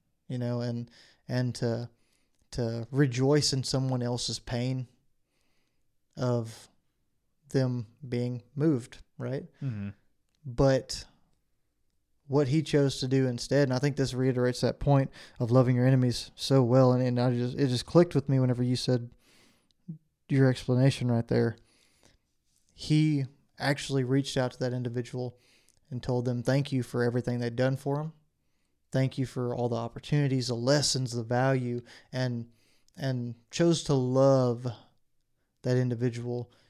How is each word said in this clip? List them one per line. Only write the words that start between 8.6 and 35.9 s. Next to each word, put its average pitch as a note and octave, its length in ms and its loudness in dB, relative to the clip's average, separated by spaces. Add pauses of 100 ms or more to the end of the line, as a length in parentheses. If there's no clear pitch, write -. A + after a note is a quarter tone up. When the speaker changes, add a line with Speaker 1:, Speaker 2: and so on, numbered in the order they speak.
Speaker 1:
right? B2+ 260 -6 (200)
Speaker 2:
Mm-hmm. G#2 260 -6 (560)
Speaker 1:
But C3+ 600 0 (1200)
what C#3 200 0
he D3+ 140 0
chose C#3+ 380 0
to C3 80 -4
do C3 200 2
instead, C3 360 0
and B2+ 100 0
I B2+ 60 0
think C#3+ 160 -2
this B2+ 180 -2
reiterates B2 480 0
that A#2+ 180 -2
point C#3 320 2 (280)
of A#2 120 0
loving B2+ 240 6
your B2 120 4
enemies B2+ 480 2
so C3+ 280 4
well, B2+ 300 6
and, B2+ 100 0
and B2 160 -2
I B2 120 2
just, B2 260 -2
it C#3 100 2
just B2 180 -2
clicked F3 300 4
with C3+ 120 0
me C3+ 120 2
whenever B2+ 240 0
you B2 120 0
said B2 340 -2 (1200)
your C3+ 200 6
explanation B2+ 640 2
right A#2 160 0
there. A#2 280 2 (1160)
He D3+ 520 2 (340)
actually C#3 440 -2
reached C3+ 340 0
out B2+ 140 0
to - 80 -18
that B2 140 -2
individual B2 640 -6 (520)
and B2 140 -10
told B2 220 -2
them, B2 180 -2
"Thank C#3 280 0
you C3 120 -2
for B2 200 -4
everything A#2+ 360 -2
they'd A#2+ 160 -6
done C3 220 0
for C#3+ 220 -4
him. D#3+ 140 -8 (800)
Thank C3 260 0
you C3+ 80 -2
for A#2+ 280 -6
all A#2+ 160 -2
the A#2 60 -2
opportunities, B2+ 720 -2
the B2+ 60 -2
lessons, B2+ 580 0
the A#2 120 -4
value," B2 580 0 (320)
and, B2 320 -4 (500)
and B2 400 -4 (160)
chose E3+ 320 2
to D3 100 0
love B2+ 720 4 (1000)
that B2+ 140 2
individual A#2+ 720 -2 (180)